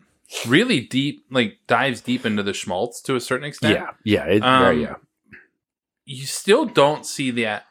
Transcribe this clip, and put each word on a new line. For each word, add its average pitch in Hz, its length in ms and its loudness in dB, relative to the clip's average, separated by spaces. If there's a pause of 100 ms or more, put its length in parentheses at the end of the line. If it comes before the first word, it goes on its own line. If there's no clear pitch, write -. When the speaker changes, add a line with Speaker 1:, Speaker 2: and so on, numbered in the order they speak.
(480)
Speaker 1:
really 180 340 2
deep, 131 500 -4
like, 120 260 0 (100)
dives 123 340 0
deep 123 240 -4
into 104 180 -2
the 98 100 -2
schmaltz 101 500 -6
to 131 120 -2
a 123 60 0
certain 131 260 -4
extent. 104 280 0
Speaker 2:
Yeah, - 160 -6 (120)
yeah, 95 220 2
it, 101 180 4
yeah, 127 260 4
Speaker 1:
Um, 120 120 0
Speaker 2:
yeah. 104 140 -6 (1080)
Speaker 1:
you 135 200 -12
still 240 400 2
don't 147 400 2
see 131 260 -4
that, 110 400 -4